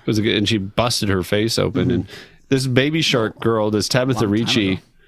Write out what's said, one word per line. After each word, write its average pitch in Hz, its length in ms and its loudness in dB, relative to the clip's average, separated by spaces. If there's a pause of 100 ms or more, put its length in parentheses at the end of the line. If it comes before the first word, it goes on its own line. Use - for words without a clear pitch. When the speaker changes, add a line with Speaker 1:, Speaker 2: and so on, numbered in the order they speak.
Speaker 1:
was 107 120 0
a 104 40 0
good, 101 140 2
and 104 120 2
she 113 100 2
busted 107 500 -2
her 95 140 0
face 104 360 -2
open. 90 300 0
Speaker 2:
Mm-hmm. - 40 0
Speaker 1:
And 107 140 -2 (420)
this 135 180 0
Baby 135 360 0
Shark 110 380 0
girl, 110 300 2
this 104 180 0
Tabitha 127 320 0
Speaker 2:
Long 120 40 2
time 101 80 2
Speaker 1:
Ricci, 107 400 0
Speaker 2:
ago. 90 80 -4 (280)